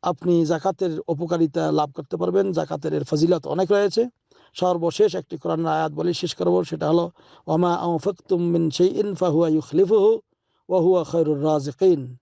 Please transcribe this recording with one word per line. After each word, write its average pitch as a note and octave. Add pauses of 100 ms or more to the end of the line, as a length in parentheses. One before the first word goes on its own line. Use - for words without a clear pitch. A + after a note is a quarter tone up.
আপনি E3+
জাকাতের E3
উপকারিতা D#3+
লাভ D3+
করতে E3
পারবেন। F3+
জাকাতের D#3
এর D3
ফজিলত D#3+
অনেক E3+
রয়েছে। G#3 (440)
সর্বশেষ F3+
একটি E3+
কোরআনের E3
আয়াত D#3
বলে D#3+
শেষ -
করব, F3
সেটা D#3
হলো, E3+ (360)
"ওয়া D#3+
মা F3
আনফাকতুম F3
মিন E3+
শাইইন G3+
ফাহুয়া E3
ইউখলিফুহু F#3+ (500)
ওয়া F3+
হুয়া F3
খায়রুর D3+
রাযিকিন।" D3